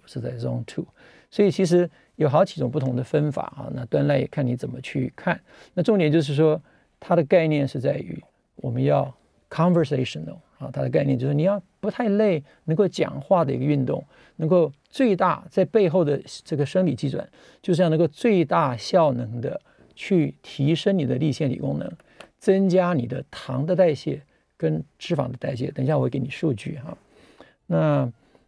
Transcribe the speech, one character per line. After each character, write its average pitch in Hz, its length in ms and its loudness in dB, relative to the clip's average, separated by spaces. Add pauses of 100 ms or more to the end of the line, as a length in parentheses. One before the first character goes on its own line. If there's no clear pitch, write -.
是 - 160 -12
在 123 120 -8
zone 123 340 -6
two。 - 180 -8 (460)
所 - 120 2
以 196 80 4
其 190 140 2
实 175 240 4 (280)
有 151 120 2
好 156 160 4
几 - 160 -4
种 127 100 -2
不 147 80 -4
同 131 160 -2
的 127 80 -2
分 147 300 0
法 - 120 -6 (120)
啊， 127 180 -12
那 127 120 -8
端 143 200 2
赖 143 120 2
也 131 80 0
看 139 200 -4
你 120 80 -2
怎 131 140 -6
么 123 140 -10
去 131 340 -4
看。 - 240 -4 (320)
那 180 100 0
重 214 140 2
点 156 160 4
就 165 80 4
是 143 140 -2
说， 156 260 4 (380)
它 - 180 0
的 165 80 4
概 165 220 4
念 147 200 2
是 131 140 -6
在 143 160 0
于 - 260 -10 (340)
我 127 140 -8
们 123 120 -2
要 139 300 2 (360)
conversational 160 880 0 (220)
啊， 131 140 -12
它 139 100 -4
的 131 60 -2
概 127 160 2
念 135 140 0
就 131 100 -2
是 147 60 0
你 151 100 0
要 202 180 0 (180)
不 208 100 -4
太 240 180 -4
累， 202 340 2 (220)
能 160 120 -2
够 196 120 4
讲 143 320 -4
话 175 240 2
的 135 80 -2
一 127 60 -2
个 127 60 -2
运 143 220 2
动， - 180 -4 (320)
能 156 120 -2
够 165 240 4 (160)
最 233 260 2
大 175 360 0
在 190 140 2
背 208 240 2
后 170 160 2
的 143 160 0 (240)
这 156 120 -6
个 139 100 0
生 185 180 0
理 143 100 0
机 135 140 -4
转， - 200 -6 (340)
就 180 120 0
是 170 80 2
要 170 60 4
能 156 100 2
够 165 100 2
最 196 360 2
大 143 320 0
效 147 360 2
能 120 280 -6
的 - 200 -6 (340)
去 156 480 0
提 147 320 0
升 196 220 0
你 156 100 0
的 127 80 -2
粒 143 160 0
线 139 180 -2
体 - 100 -4
功 143 200 -4
能， - 120 -8 (480)
增 196 300 2
加 180 240 2
你 120 140 -2
的 135 240 -8
糖 131 340 -6
的 180 120 -2
代 170 180 4
谢 139 260 -6 (360)
跟 156 260 -2 (160)
脂 - 160 -6
肪 127 160 -2
的 123 80 -12
代 143 160 -6
谢。 123 160 -6
等 - 140 -4
一 - 20 0
下 151 100 2
我 131 60 0
会 127 80 0
给 135 80 -4
你 135 100 -4
数 147 240 -2
据 - 260 -8
哈。 131 200 -14 (680)
那 151 460 0 (340)